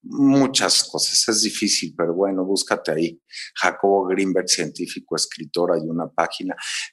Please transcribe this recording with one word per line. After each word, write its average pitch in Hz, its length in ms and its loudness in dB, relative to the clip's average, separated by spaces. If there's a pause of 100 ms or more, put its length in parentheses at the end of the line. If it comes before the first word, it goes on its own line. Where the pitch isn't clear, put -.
muchas 135 800 4
cosas. - 440 0
Es 107 140 2
difícil, 98 540 -2
pero 85 160 0
bueno, 92 320 0
búscate 95 460 -2
ahí. 82 320 -2 (320)
Jacobo 98 520 2
Greenberg, 92 420 0
científico, - 680 -4
escritor, 85 580 -2
hay 80 160 0
una 82 200 -4
página. 90 480 -4 (360)